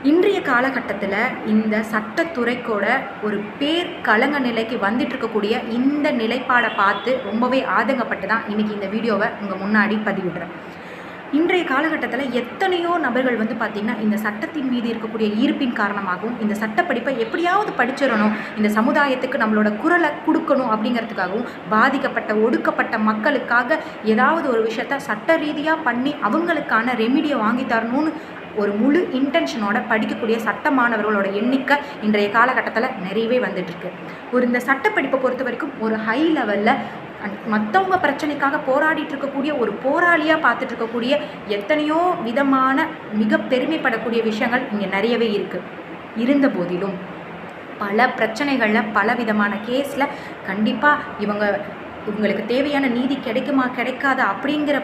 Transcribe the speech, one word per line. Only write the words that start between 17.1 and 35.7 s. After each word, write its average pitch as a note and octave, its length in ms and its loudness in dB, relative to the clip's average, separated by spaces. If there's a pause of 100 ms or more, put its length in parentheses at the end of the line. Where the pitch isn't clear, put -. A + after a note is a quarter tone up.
எப்படியாவது F4 600 0
படிச்சிடணும், A#3+ 540 2 (260)
இந்த G#3+ 240 4
சமுதாயத்துக்கு C4+ 560 2
நம்மளோட G#3+ 400 2
குரலை E4 320 2 (160)
கொடுக்கணும் C4 500 2
அப்படிங்கிறதுக்காகவும், G#3+ 680 -2 (240)
பாதிக்கப்பட்ட, A#3 680 2
ஒடுக்கப்பட்ட A3+ 640 2
மக்களுக்காக A#3+ 840 2 (240)
ஏதாவது C4 460 2
ஒரு A3+ 140 2
விஷயத்த A3+ 320 -2
சட்ட C4+ 420 0
ரீதியா D#4 460 0
பண்ணி B3 400 0
அவங்களுக்கான B3+ 720 0
ரெமிடியை C4+ 420 2
வாங்கி A#3 260 0
தரணும்னு B3 480 0 (440)
ஒரு G3+ 160 0
முழு C#4 420 2
இன்டென்ஷனோட B3 760 0
படிக்கக்கூடிய A3 480 0
சட்ட A3 320 -2
மாணவர்களோட G#3+ 640 2
எண்ணிக்கை C4+ 440 2 (240)
இன்றைய G#3 280 2
காலகட்டத்துல A3+ 600 2 (180)
நிறையவே G#3+ 320 0
வந்துட்டு F3+ 320 -4
இருக்கு. E3+ 200 -10 (400)
ஒரு B3 140 4
இந்த A#3+ 140 2
சட்டப்படிப்பை C#4 580 2
பொறுத்த B3+ 260 0
வரைக்கும் C4 360 -4